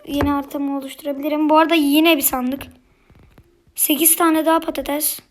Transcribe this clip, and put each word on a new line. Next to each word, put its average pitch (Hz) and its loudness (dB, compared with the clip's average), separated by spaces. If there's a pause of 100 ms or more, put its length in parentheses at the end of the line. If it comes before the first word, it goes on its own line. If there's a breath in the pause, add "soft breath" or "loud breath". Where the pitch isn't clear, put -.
yeni 285 -2
haritamı 277 -4
oluşturabilirim. 285 -4
Bu 311 6
arada 320 4
yine 311 4
bir 277 -4
sandık. 262 -4 (1120 soft breath)
Sekiz 311 0
tane 320 2
daha 320 2
patates. 294 -6 (120)